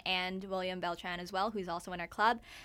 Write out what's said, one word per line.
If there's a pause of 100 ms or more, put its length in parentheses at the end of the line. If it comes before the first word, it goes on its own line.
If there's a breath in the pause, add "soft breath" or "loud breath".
and
William
Beltran
as
well,
who's
also
in
our
club. (240 loud breath)